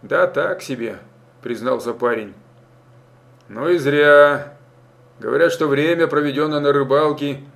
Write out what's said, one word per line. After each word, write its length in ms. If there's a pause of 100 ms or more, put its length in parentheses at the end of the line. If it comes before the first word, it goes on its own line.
«Да 240
так 340
себе», 380 (420)
признался 520
парень. 400 (1120)
«Ну 220
и 80
зря. 760 (680)
Говорят, 320
что 160
время, 400
проведенное 520
на 120
рыбалке 680 (160)